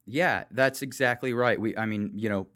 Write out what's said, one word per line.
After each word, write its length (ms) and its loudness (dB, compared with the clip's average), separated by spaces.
Yeah, 460 0
that's 300 2
exactly 500 0
right. 280 2
We, 160 -2
I 100 -2
mean, 280 -2
you 140 -2
know, 280 -2